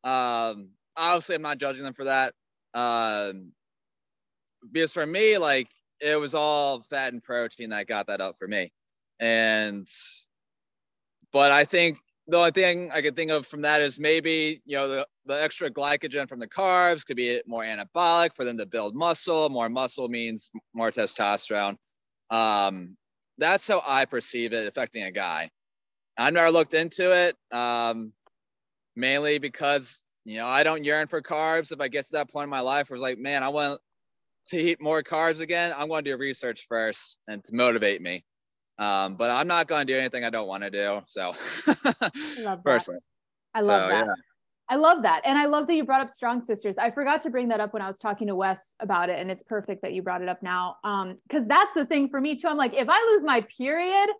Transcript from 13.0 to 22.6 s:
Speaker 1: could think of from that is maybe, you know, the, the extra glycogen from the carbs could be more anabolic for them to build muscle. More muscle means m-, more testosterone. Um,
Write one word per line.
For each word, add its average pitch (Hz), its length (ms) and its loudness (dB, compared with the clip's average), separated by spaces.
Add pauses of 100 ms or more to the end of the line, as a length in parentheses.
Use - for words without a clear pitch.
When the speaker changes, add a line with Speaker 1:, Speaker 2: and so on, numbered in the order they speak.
Speaker 1:
could 147 140 -2
think 160 160 -2
of 147 160 0
from 147 140 -10
that 147 200 4
is 139 180 0
maybe, 156 640 0
you 139 120 -8
know, 139 100 -2
the, 135 180 -4 (200)
the 139 160 -2
extra 156 280 -2
glycogen 143 600 -2
from 127 100 -14
the 113 80 -10
carbs 180 580 2
could 127 120 -6
be 120 280 0
more 113 180 -6
anabolic 170 720 2
for 131 100 -6
them 120 120 -4
to 107 80 -6
build 104 300 -6
muscle. 160 540 0
More 117 200 -2
muscle 127 400 -4
means 117 460 -8
m-, 110 60 -14 (120)
more 113 180 -2
testosterone. 104 840 -2 (520)
Um, 101 680 0 (400)